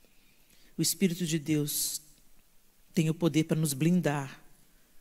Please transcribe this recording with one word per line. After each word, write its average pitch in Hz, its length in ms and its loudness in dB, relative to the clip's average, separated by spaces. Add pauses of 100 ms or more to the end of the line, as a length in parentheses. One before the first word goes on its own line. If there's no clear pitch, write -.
(760)
O 165 60 -2
Espírito 175 420 0
de 160 140 -2
Deus 147 640 -2 (920)
tem 160 160 2
o 156 60 0
poder 156 300 2
para 156 140 -2
nos 156 140 0
blindar, 143 680 0 (600)